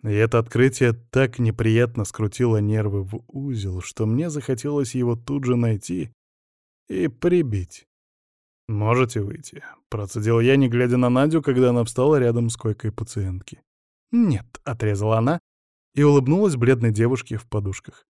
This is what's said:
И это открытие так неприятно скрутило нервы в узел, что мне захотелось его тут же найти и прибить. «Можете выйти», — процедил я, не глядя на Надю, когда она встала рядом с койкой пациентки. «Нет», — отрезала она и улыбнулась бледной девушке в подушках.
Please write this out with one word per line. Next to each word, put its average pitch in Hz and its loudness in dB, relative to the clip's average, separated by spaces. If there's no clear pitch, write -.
И 110 -4
это 113 2
открытие 120 2
так 123 -2
неприятно 117 0
скрутило 110 -2
нервы 104 -2
в 101 -10
узел, 104 -8
что - -6
мне 131 0
захотелось 143 -4
его 120 0
тут 135 -6
же 123 2
найти 120 -2
и 175 -2
прибить. 143 -2
«Можете 113 0
выйти», — - -12
процедил 107 -2
я, 131 4
не 139 4
глядя 120 2
на 123 4
Надю, 147 2
когда 127 2
она 120 2
встала 139 2
рядом 117 2
с 117 -8
койкой 107 -4
пациентки. 98 -8
«Нет», — 208 0
отрезала 110 0
она 143 0
и 143 2
улыбнулась 147 4
бледной 117 2
девушке 113 -2
в - -12
подушках. - -8